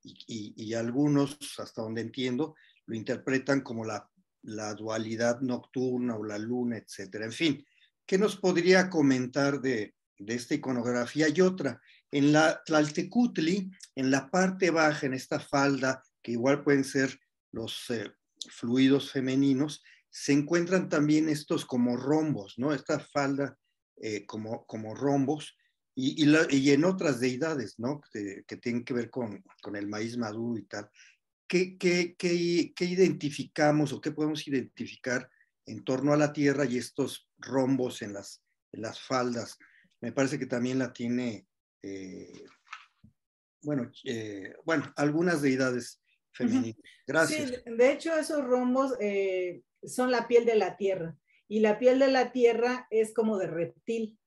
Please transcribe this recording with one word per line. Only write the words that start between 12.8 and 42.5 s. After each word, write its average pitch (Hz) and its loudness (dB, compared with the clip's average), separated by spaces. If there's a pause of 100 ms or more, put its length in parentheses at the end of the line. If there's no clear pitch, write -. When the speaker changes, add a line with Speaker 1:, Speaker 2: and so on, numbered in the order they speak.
Speaker 1:
en 131 0
la 135 2
parte 185 2
baja, 151 2
en 127 -2
esta 131 -6
falda, 139 0 (180)
que 117 -6
igual 139 2
pueden 139 4
ser 135 -2 (320)
los, 113 -10
eh, 110 -4 (400)
fluidos 131 2
femeninos, 135 0 (260)
se - -2
encuentran 170 2
también 156 4
estos 151 -2
como 120 0
rombos, 135 -2
¿no? 143 0
Esta 147 -4
falda, 139 -2 (400)
eh, 104 -6
como, 110 -10
como 110 -10
rombos, 139 0 (380)
y, 139 0
y 147 6
la, 156 6
y 139 4
en 143 6
otras 175 2
deidades, 127 -2
¿no? 135 -4 (120)
Que, 101 -8
que 110 -12
tienen 120 -4
que - -8
ver 117 -4
con, 104 -8 (200)
con 104 -10
el 101 -6
maíz 113 -6
maduro 117 -4
y 98 -10
tal. 104 -10 (580)
¿Qué, 185 0
qué, 175 2
qué, 175 0
qué 185 -2
identificamos 151 2
o 120 -8
qué 160 -4
podemos 151 -4
identificar 120 -6 (360)
en 110 -12
torno 135 0
a 147 4
la 147 2
tierra 143 2
y 123 -2
estos 120 -6
rombos 127 0
en 104 -10
las, - -14 (300)
en 104 -12
las 110 -10
faldas? 123 -4 (460)
Me 117 -8
parece 135 0
que 127 -4
también 127 -2
la 127 -2
tiene, 120 -4 (360)
eh, 92 -14 (1160)